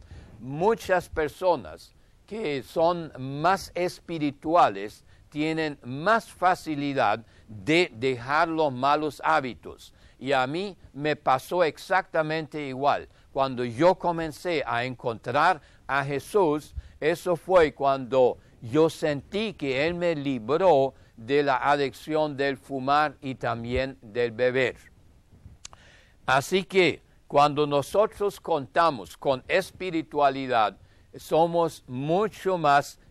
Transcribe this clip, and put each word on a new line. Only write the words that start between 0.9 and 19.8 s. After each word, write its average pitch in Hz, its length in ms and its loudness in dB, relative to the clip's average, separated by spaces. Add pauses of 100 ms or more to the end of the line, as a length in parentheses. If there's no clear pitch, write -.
personas 147 840 -4 (320)
que 196 380 -6
son 170 540 -2
más 147 580 -2
espirituales 151 1300 -2 (260)
tienen 156 540 -4
más 156 460 -2
facilidad 143 960 0 (220)
de 151 460 0
dejar 131 540 0
los 160 240 0
malos 139 540 0
hábitos. 131 680 -2 (260)
Y 131 120 -6
a 131 160 2
mí 180 300 -8 (160)
me 147 220 -2
pasó 147 480 0
exactamente 160 1040 -2
igual. 123 400 -2 (240)
Cuando 135 320 -2
yo 131 320 4
comencé 165 720 -4
a 120 180 -2
encontrar 131 760 0 (240)
a 139 180 -2
Jesús, 147 720 0 (240)
eso 180 360 0
fue 165 380 4
cuando 131 640 2 (240)
yo 147 280 2
sentí 170 640 -4
que 139 320 -2